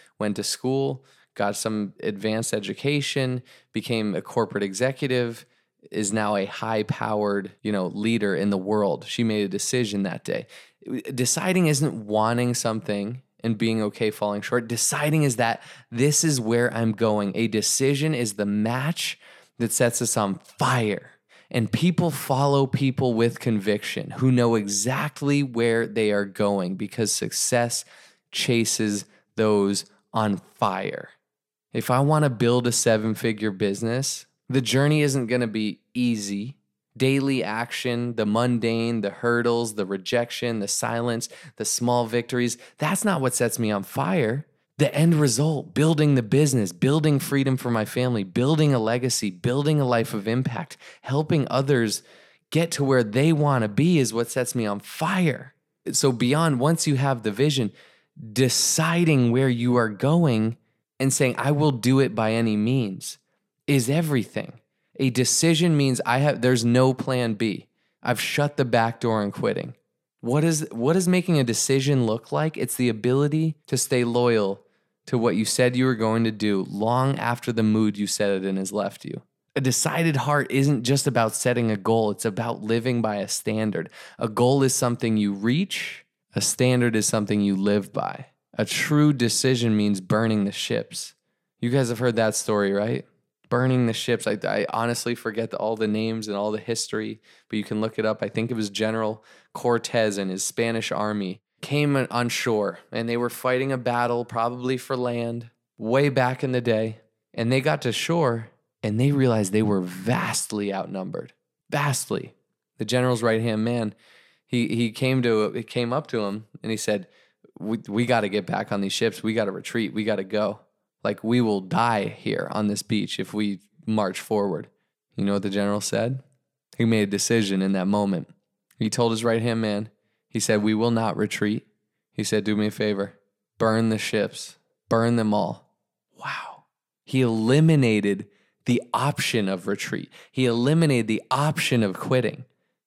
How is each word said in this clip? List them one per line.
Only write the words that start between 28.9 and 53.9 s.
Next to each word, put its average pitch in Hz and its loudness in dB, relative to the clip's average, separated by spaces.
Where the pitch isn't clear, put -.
those 101 2
on 104 0
fire. 98 -4
If 113 -4
I 127 4
wanna 147 2
build 120 2
a 117 0
seven-figure 110 0
business, 107 -4
the 131 0
journey 139 2
isn't 131 0
gonna 123 0
be 107 -4
easy. 110 -2
Daily 135 2
action, 117 -4
the 110 -2
mundane, 117 0
the 101 -4
hurdles, 117 0
the 104 -4
rejection, 113 -2
the 101 -4
silence, 117 -2
the 110 -6
small 120 0
victories, 120 -2
that's 165 -2
not 185 0
what 131 0
sets 117 0
me 110 0
on 101 -2
fire. 139 -2
The 143 2
end 160 4
result, 147 0
building 151 4
the 127 4
business, 127 2
building 147 2
freedom 135 0
for 123 -4
my 110 0
family, 123 -2
building 139 2
a 127 4
legacy, 113 0
building 143 0
a 139 2
life 117 0
of 104 -4
impact, 123 -2
helping 151 0
others 127 2
get 165 0
to 143 -2
where 131 4
they 127 2
wanna 143 2
be 151 4